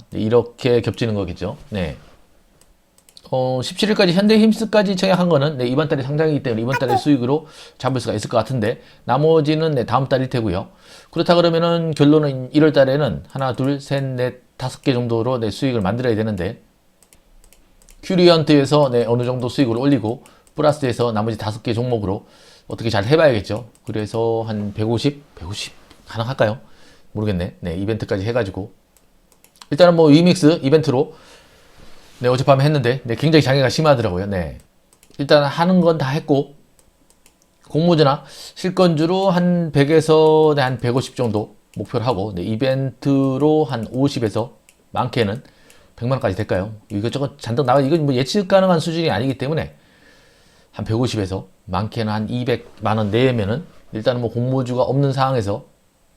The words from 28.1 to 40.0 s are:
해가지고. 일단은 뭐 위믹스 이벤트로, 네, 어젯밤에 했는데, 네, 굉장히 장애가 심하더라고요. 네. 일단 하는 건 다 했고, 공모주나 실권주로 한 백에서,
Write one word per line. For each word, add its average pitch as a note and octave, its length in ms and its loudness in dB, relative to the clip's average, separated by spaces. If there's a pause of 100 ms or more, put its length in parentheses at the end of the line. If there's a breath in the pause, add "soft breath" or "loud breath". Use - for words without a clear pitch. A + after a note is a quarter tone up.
해가지고. G#2+ 480 -4 (1000)
일단은 F3 240 6
뭐 E3 120 6
위믹스 D#3+ 560 6
이벤트로, C#3+ 520 2 (1040 loud breath)
네, B2 100 0
어젯밤에 C3+ 340 4
했는데, C#3 400 2
네, A#2 120 -4
굉장히 D#3 260 4
장애가 C3+ 260 2
심하더라고요. A2 600 2
네. F2 320 -4 (580)
일단 D3 260 4
하는 E3+ 380 2
건 E3 160 2
다 C#3+ 100 -2
했고, C#3+ 480 -2 (1120)
공모주나 D3+ 560 2 (320 loud breath)
실권주로 F#3 760 2
한 F3 420 0
백에서, D#3 840 4